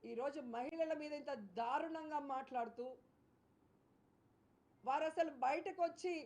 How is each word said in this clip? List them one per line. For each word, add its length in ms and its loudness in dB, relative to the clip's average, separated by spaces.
ఈరోజు 300 0
మహిళల 480 0
మీద 200 -4
ఇంత 120 -4
దారుణంగా 600 0
మాట్లాడుతూ, 520 -2
వారు 260 4
అసలు 220 2
బయటకు 400 2
వచ్చి 280 0